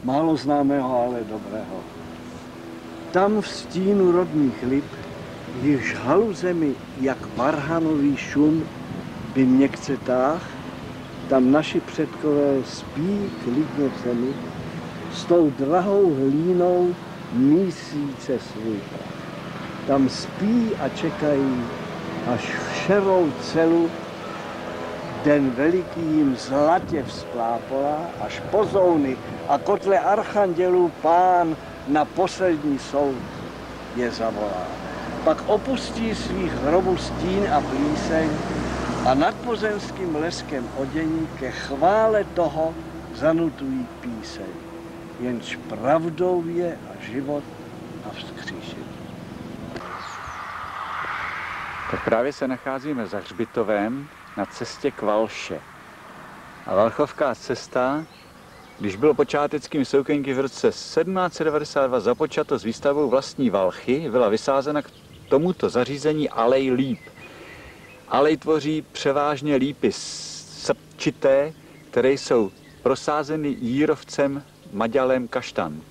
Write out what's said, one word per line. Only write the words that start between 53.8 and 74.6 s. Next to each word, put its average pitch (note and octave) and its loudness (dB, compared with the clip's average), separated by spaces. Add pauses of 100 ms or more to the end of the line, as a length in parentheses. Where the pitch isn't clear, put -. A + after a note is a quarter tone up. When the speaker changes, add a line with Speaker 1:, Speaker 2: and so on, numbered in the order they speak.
Speaker 2:
na G2+ -2
cestě - -6
k - -12
Valše. G#2 -2 (1080)
A - -2
Valchovská A#2 2
cesta, C3 -2 (760)
když G2 -4
bylo C#3 4
počáteckým D3 0
soukenky C#3 2
v B2+ 0
roce C3 2
sedmnáct F3+ 0
set - -4
devadesát D3 2
dva B2 2
započato C#3+ 0
s G#2 -12
výstavou C#3+ 2
vlastní C3 2
Valchy, G2+ 0
byla A#2 6
vysázena C3+ 2
k - -12 (380)
tomuto D3+ 2
zařízení C#3 0
alej C3 2
líp. B2+ 2 (1120)
Alej D3 4
tvoří D3+ 0
převážně C#3+ 0
lípy C3 2
srpčité, - -2 (380)
které B2 4
jsou A#2+ 2 (320)
prosázeny D3 0
jírovcem C#3 0 (300)